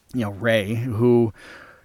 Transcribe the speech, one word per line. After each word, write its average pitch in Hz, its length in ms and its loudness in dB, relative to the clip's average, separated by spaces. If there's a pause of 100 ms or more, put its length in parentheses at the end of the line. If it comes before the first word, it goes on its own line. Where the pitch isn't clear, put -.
(140)
you 127 80 -4
know, 104 80 -4
Rey, 107 460 -2
who 120 580 2 (520)